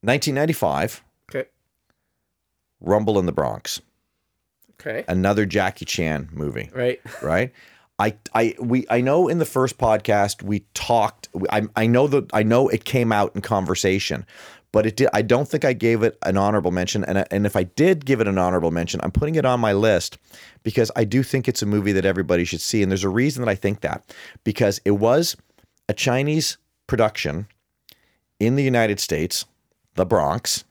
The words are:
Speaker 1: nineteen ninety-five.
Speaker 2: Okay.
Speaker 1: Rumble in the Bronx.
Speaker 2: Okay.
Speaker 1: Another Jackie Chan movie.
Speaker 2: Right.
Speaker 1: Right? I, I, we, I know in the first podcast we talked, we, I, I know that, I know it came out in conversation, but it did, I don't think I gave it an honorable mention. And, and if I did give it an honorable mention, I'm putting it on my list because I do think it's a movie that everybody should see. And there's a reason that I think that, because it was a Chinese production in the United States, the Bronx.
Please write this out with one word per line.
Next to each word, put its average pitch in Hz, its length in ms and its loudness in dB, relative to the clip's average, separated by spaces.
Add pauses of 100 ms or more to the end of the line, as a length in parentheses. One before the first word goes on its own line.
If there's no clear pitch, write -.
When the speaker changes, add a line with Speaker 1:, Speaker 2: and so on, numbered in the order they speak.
Speaker 1:
nineteen 139 320 0
ninety-five. 117 640 0 (300)
Speaker 2:
Okay. - 180 -8 (1300)
Speaker 1:
Rumble 104 400 2
in 92 60 0
the 82 60 -2
Bronx. 62 480 -6 (1000)
Speaker 2:
Okay. 117 280 -8
Speaker 1:
Another 98 360 2
Jackie 95 400 -2
Chan 76 460 -4
movie. 73 420 -8
Speaker 2:
Right. 123 280 -2 (200)
Speaker 1:
Right? 95 320 0 (460)
I, 107 160 0 (180)
I, 113 280 2
we, 123 280 0
I 120 120 2
know 147 260 2
in 170 120 0
the 160 60 2
first 131 320 -2
podcast 104 680 0
we 101 160 -2 (120)
talked, - 640 -2
we, 92 160 -4
I, 107 120 0 (120)
I 113 140 2
know 123 180 4
that, 139 260 0
I 110 120 2
know 117 240 4
it - 160 -2
came 120 260 0
out 104 240 0
in 101 80 -6
conversation, 95 800 -2 (460)
but 107 160 2
it 113 80 -2
did, 131 180 2
I 104 100 2
don't 120 260 2
think 151 160 -2
I 135 80 4
gave 113 320 2
it 110 180 0
an 95 140 0
honorable 98 340 2
mention. 90 320 -2
And, 98 300 -2
and 101 120 0
if 101 120 0
I 95 80 0
did 151 420 0
give 131 140 2
it 104 80 2
an 95 100 0
honorable 90 320 2
mention, 85 320 -4
I'm 92 80 -4
putting 151 240 -2
it 151 100 0
on 123 140 2
my 113 140 2
list 101 440 2 (460)
because 113 320 0
I 120 80 0
do 117 220 0
think 131 240 -2
it's 120 120 -2
a 104 60 -4
movie 104 240 2
that 95 140 2
everybody 90 400 2
should 85 160 -6
see. 107 240 0
And 95 80 0
there's 95 100 -2
a 98 60 0
reason 123 360 -2
that 113 60 0
I 98 60 0
think 101 240 -4
that, - 340 -8 (300)
because 104 400 0
it 101 80 2
was 117 440 2 (520)
a - 40 -2
Chinese 143 640 -2 (300)
production 101 640 -2 (920)
in 113 160 2
the 143 80 0
United 117 380 2
States, - 440 -4 (520)
the 92 100 0
Bronx. 82 640 0